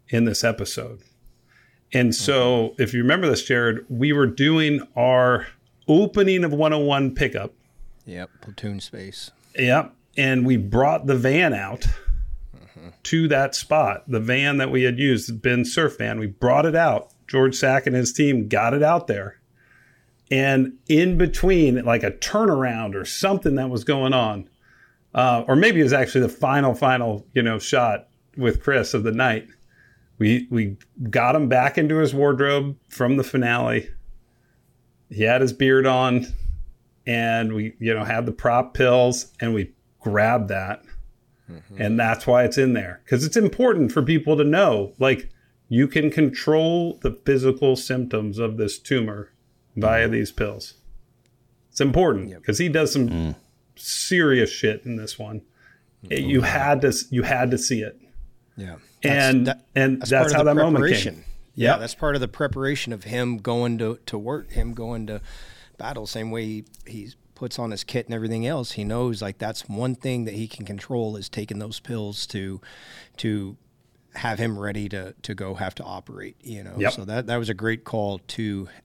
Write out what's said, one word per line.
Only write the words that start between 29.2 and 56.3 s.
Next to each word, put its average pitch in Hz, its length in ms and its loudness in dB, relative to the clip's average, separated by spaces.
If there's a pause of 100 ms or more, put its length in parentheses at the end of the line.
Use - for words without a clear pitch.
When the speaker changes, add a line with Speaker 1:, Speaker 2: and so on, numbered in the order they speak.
Speaker 1:
We, 120 320 2
we 107 280 -2 (320)
got 123 260 2
him 151 120 2
back 127 300 2
into 156 200 2
his 143 160 2
wardrobe 139 600 2 (140)
from 131 280 0
the 127 60 2
finale. 120 640 0 (1200)
He 107 140 -4
had 123 180 4
his 127 120 2
beard 135 320 4
on, 127 420 2 (800)
and 117 480 0
we, 110 260 -6
you 113 140 0
know, 110 100 -4
had 117 220 -2
the 110 60 -4
prop 123 420 0
pills, 123 640 2
and 117 140 -2
we 98 200 -2 (260)
grabbed 107 500 2
that. 95 320 -6 (720)
Speaker 3:
Mm-hmm. 98 300 -12
Speaker 1:
And 110 180 0
that's 113 260 0
why 123 200 6
it's 113 120 -2
in 131 160 4
there, 95 320 -4
'cause 135 200 2
it's 160 120 0
important 208 540 4
for 151 100 0
people 151 360 2
to 147 60 4
know, 143 540 2
like, 131 320 0 (380)
you 127 200 4
can 151 220 0
control 160 920 0
the 123 100 -2 (140)
physical 135 500 4
symptoms 120 640 -4
of 110 180 -4
this 107 220 -4
tumor 107 520 -4 (440)
via 113 300 2
Speaker 3:
Mm-hmm. 113 80 -2
Speaker 1:
these 113 180 -2
pills. - 440 -8 (960)
It's - 120 -4
important 135 480 2
Speaker 3:
Yep. 92 140 -20
Speaker 1:
'cause 104 160 -2
he 175 100 0
does 151 240 0
some 131 160 0
Speaker 2:
Mm. 80 260 -4 (400)
Speaker 1:
serious 143 760 0
shit - 340 -4
in 120 100 -8
this 107 240 -12
one. 107 220 -12 (640)
Speaker 3:
Mm-hmm. 135 220 -4
Speaker 1:
You 131 120 4